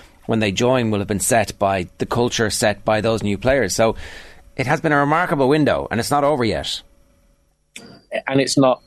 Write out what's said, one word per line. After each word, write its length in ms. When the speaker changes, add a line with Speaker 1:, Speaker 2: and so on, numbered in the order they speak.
Speaker 1:
when 120
they 120
join 400
will 80
have 80
been 120
set 400
by 280
the 80
culture 440
set 360
by 160
those 220
new 140
players. 380
So 200
it 120
has 120
been 120
a 80
remarkable 480
window, 440
and 80
it's 120
not 120
over 200
yet. 380
Speaker 2:
And 140
it's 160
not 300